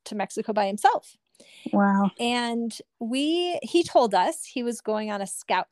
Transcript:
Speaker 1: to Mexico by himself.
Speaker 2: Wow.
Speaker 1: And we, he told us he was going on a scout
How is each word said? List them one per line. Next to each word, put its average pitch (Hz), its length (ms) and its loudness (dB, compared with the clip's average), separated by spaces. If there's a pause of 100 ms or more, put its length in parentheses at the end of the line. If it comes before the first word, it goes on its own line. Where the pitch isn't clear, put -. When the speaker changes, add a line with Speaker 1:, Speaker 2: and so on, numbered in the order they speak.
Speaker 1:
to - 80 -10
Mexico 214 380 -4
by 202 140 2
himself. 220 500 0 (560)
Speaker 2:
Wow. 202 460 4
Speaker 1:
And 233 580 -2 (240)
we, 302 640 -2
he 330 200 2
told 240 320 4
us 190 300 0
he - 180 -6
was 233 180 -4
going 214 300 -4
on 202 120 -4
a 190 40 -4
scout - 460 -2